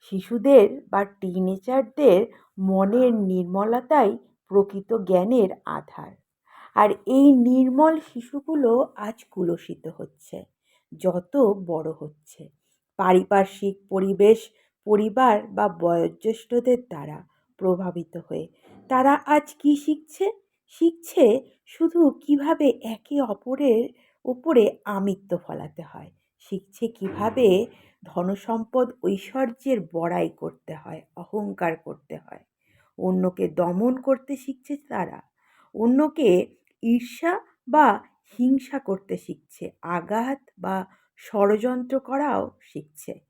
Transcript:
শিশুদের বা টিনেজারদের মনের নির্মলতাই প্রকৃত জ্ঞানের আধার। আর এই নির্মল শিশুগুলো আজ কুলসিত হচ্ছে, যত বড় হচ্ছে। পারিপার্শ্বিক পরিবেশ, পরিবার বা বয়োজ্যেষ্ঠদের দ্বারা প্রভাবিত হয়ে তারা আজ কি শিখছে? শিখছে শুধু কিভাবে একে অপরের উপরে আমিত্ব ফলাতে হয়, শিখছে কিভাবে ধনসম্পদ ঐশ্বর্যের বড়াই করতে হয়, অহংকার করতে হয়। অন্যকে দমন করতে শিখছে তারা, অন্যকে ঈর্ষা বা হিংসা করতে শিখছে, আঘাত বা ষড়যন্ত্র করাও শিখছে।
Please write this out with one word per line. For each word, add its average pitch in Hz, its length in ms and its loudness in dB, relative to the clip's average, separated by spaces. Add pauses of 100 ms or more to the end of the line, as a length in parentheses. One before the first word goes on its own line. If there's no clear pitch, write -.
শিশুদের 226 640 4 (240)
বা 196 140 0
টিনেজারদের 190 1160 0 (380)
মনের 196 560 2
নির্মলতাই 208 960 0 (400)
প্রকৃত 196 400 0 (120)
জ্ঞানের 190 480 2 (140)
আধার। - 480 -12 (640)
আর 208 140 4 (160)
এই 269 200 6 (160)
নির্মল 262 580 4
শিশুগুলো 277 680 -4 (260)
আজ 214 220 -12 (120)
কুলসিত - 580 -8
হচ্ছে, - 500 -18 (540)
যত 175 420 -6 (320)
বড় 160 260 -6
হচ্ছে। - 500 -20 (560)
পারিপার্শ্বিক 190 760 2 (120)
পরিবেশ, 196 500 4 (480)
পরিবার 214 480 2 (140)
বা 202 180 -2 (120)
বয়োজ্যেষ্ঠদের 220 1080 -2
দ্বারা 151 300 -14 (400)
প্রভাবিত 180 580 -4
হয়ে 165 300 -10 (440)
তারা 262 240 2 (120)
আজ 294 200 2 (120)
কি 294 180 2
শিখছে? 311 500 -6 (460)
শিখছে - 540 0 (400)
শুধু 330 340 -2 (100)
কিভাবে 294 560 -2 (180)
একে 226 380 -10
অপরের 247 640 -2 (400)
উপরে 247 400 2 (200)
আমিত্ব 196 520 -6
ফলাতে 151 460 -14
হয়, - 280 -20 (300)
শিখছে - 480 -12
কিভাবে 220 580 -2 (560)
ধনসম্পদ 220 840 -4 (180)
ঐশ্বর্যের 240 760 -4 (140)
বড়াই 170 380 -4
করতে - 440 -16
হয়, 156 280 -18 (140)
অহংকার 190 600 -8
করতে - 400 -18
হয়। - 260 -20 (560)
অন্যকে 185 500 -2
দমন 180 520 -2
করতে 262 360 -4
শিখছে 269 380 -12 (140)
তারা, 214 300 -8 (560)
অন্যকে 262 560 2 (520)
ঈর্ষা 240 500 -2 (360)
বা 294 180 4 (440)
হিংসা 262 480 -2
করতে 196 380 -8
শিখছে, - 480 -18 (180)
আঘাত 208 580 -6 (180)
বা 185 180 -6 (440)
ষড়যন্ত্র 233 800 0
করাও 269 420 -4 (180)
শিখছে। - 520 -18 (180)